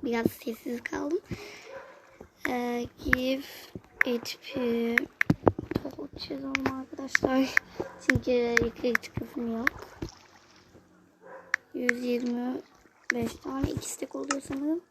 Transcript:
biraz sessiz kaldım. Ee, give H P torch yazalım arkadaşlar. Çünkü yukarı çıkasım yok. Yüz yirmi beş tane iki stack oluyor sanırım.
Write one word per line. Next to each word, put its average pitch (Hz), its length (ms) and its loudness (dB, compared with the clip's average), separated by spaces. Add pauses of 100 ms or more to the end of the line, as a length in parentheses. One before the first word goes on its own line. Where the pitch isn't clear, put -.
biraz 233 220 4
sessiz 240 560 -2
kaldım. 294 360 0 (1300)
Ee, 240 380 0 (180)
give 262 380 4 (640)
H 240 160 2
P 233 760 0 (920)
torch - 400 -10
yazalım 269 340 -2 (160)
arkadaşlar. 262 760 2 (540)
Çünkü 254 220 4 (340)
yukarı 233 380 0
çıkasım 233 560 -4
yok. 247 120 0 (2000)
Yüz 247 300 0
yirmi 247 560 0 (540)
beş 233 200 -2
tane 277 360 -2
iki - 200 -4
stack - 240 -8
oluyor 277 340 -4
sanırım. 294 320 0 (100)